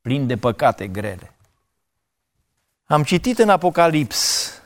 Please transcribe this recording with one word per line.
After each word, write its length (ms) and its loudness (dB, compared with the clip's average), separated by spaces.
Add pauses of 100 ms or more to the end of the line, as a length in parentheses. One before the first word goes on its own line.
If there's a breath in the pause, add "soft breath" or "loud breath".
plin 260 -2
de 100 -2
păcate 500 -2
grele. 480 -10 (1500)
Am 180 2
citit 360 0
în 100 4
Apocalips 1000 0 (140)